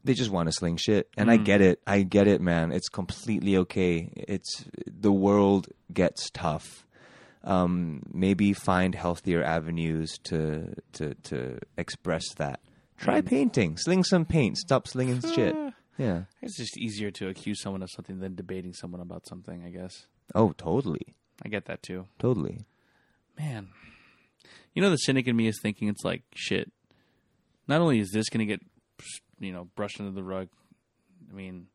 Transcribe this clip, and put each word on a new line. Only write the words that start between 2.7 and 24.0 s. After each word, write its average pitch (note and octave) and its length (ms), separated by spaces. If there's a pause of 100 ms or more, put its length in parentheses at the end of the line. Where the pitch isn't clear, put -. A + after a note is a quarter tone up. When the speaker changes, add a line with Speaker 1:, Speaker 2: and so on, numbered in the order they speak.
Speaker 1:
It's F2+ 160
completely G2 760
okay. F2+ 520
It's, - 480 (220)
the G2+ 260
world G2 560 (240)
gets - 380
tough. - 540 (600)
Um, F2+ 580 (100)
maybe G2 400
find F#2 420
healthier F2 480
avenues D#2+ 840
to, D#2 500 (200)
to, D2+ 200
to B1+ 440 (180)
express E2+ 480 (100)
that. C#2+ 260 (360)
Try - 260
Speaker 2:
Mm. - 40
Speaker 1:
painting. D3+ 500
Sling F#3 280
some F3 200
paint. C#3+ 340
Stop - 300
slinging B2+ 320
shit. D#4+ 340
Speaker 2:
Uh, D4 160 (260)
Speaker 1:
Yeah. F#2 260 (200)
Speaker 2:
it's - 140
just A#2 200
easier G#2 360
to F#2+ 160
accuse G2 340
someone F#2+ 200
of F#2 80
something F#2 280
than F#2+ 160
debating F2+ 400
someone F2+ 260
about F2 260
something, F2+ 380
I F2 60
guess. F2+ 360 (280)
Speaker 1:
Oh, G#2+ 240
totally. F#2 560 (300)
Speaker 2:
I G#2 40
get G#2 180
that - 160
too. F#2 240 (120)
Speaker 1:
Totally. A2+ 480 (720)
Speaker 2:
Man. A#2 300 (1040)